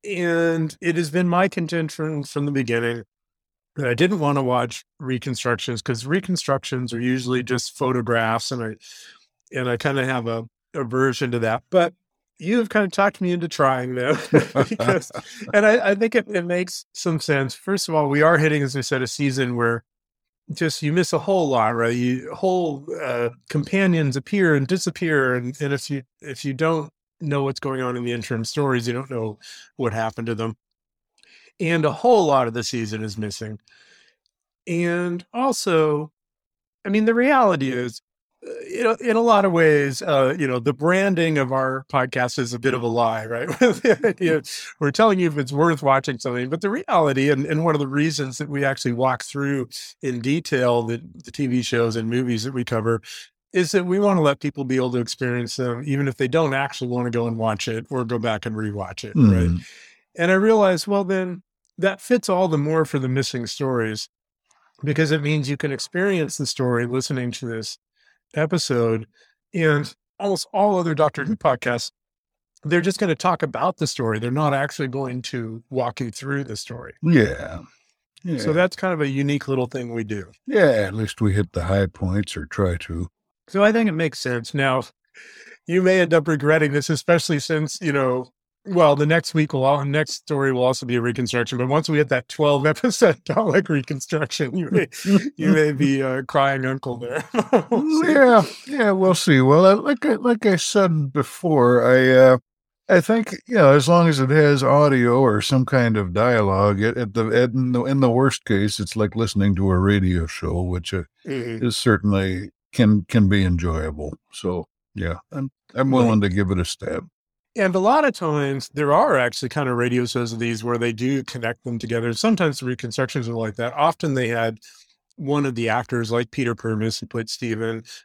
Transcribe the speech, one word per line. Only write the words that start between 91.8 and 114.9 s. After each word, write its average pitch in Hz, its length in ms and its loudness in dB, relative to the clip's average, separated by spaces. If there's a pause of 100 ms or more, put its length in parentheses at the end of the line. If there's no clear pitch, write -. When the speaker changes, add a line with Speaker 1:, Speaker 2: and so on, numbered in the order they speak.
Speaker 1:
we 151 100 0
hit 147 100 2
that 127 200 -2
twelve 143 380 2
<laughs> 151 80 4
episode 208 500 2
Dalek 175 440 0
reconstruction, 143 880 -4
you 165 160 -4
may, 165 160 2 (480)
you 180 160 2
may 151 180 4
be, 139 320 0
uh, 131 200 -2
crying 139 440 0
uncle 131 300 -4
there. 123 260 -6 (100)
<laughs> 220 380 2
We'll 311 320 2
see. 311 100 4
Speaker 2:
Yeah, 247 300 8 (240)
yeah, 262 240 0
we'll 190 240 4
see. 143 260 4
Well, 143 260 6
I, 190 80 8
like 285 300 -2
I, 285 120 2
like 233 280 0
I 196 120 4
said 160 560 0
before, 127 720 2
I, 127 260 6
uh, 127 280 8 (500)
I 180 120 8
think, 220 360 0 (100)
you 247 80 -6
know, 160 180 8
as 143 160 4
long 170 200 6
as 147 100 2
it 131 120 0
has 143 340 4
audio 131 560 4
or 110 200 4
some 131 240 2
kind 120 320 2
of 95 160 -2
dialogue, 104 680 2
it, 113 180 0
at 107 160 -6
the, 113 140 0
at, 120 220 4
in 127 200 0
the, 120 140 0
in 135 160 0
the 127 100 6
worst 127 340 2
case, 104 360 0
it's 101 160 -6
like 107 180 0
listening 101 420 0
to 95 140 2
a 90 80 4
radio 92 480 2
show, 85 340 -6
which, 90 320 -4
uh, 90 120 -4 (200)
Speaker 1:
Mm-hmm. 117 400 -6
Speaker 2:
is 117 120 0
certainly 98 720 2 (220)
can, 107 360 4
can 104 200 4
be 98 160 4
enjoyable. 80 760 -2 (140)
So, 90 340 -6 (280)